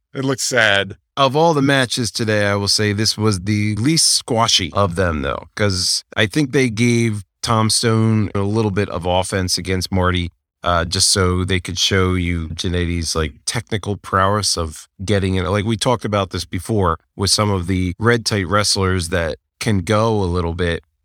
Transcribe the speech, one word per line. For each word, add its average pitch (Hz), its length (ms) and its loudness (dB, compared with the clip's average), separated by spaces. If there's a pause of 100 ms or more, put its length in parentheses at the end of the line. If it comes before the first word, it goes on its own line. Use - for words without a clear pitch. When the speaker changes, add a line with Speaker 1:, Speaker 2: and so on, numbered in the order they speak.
(140)
Speaker 1:
it 135 100 -6
looks 135 200 -2
sad. 101 540 2 (200)
Speaker 2:
Of 135 180 2
all 160 200 4
the 139 80 2
matches 135 480 0
today, 107 340 0
I 101 80 2
will 101 140 -2
say 104 260 2
this 104 240 0
was 107 240 2
the 107 360 0
least 143 340 2
squashy 113 600 0
of 101 220 2
them, 85 280 0
though, 67 320 -4
'cause 95 480 0 (120)
I 107 120 4
think 143 240 -2
they 131 180 2
gave 117 540 0 (180)
Tom 110 280 2
Stone 110 680 2
a 101 60 0
little 107 280 0
bit 98 200 -2
of 85 160 -6
offense 92 520 0
against 92 360 -4
Marty, 90 360 0 (320)
uh, 87 220 0
just 87 260 -2
so 92 360 2
they 92 160 0
could 85 180 -8
show 92 360 2
you 85 340 -2
Jannetty's, 85 680 -4
like, 78 180 -2 (120)
technical 104 500 -6
prowess 98 640 0
of 80 320 -8 (160)
getting 95 300 0
it. 90 120 -2
Like, 101 160 0
we 110 140 -2
talked 120 260 0
about 101 280 -2
this 90 120 -6
before 95 560 -2 (160)
with 98 160 0
some 107 180 2
of 92 180 -2
the 92 300 0
red 117 280 2
tight 98 220 -2
wrestlers 92 600 0
that 85 280 -2 (240)
can 104 180 2
go 107 420 0
a 95 40 0
little 85 280 -2
bit, 85 300 -4 (220)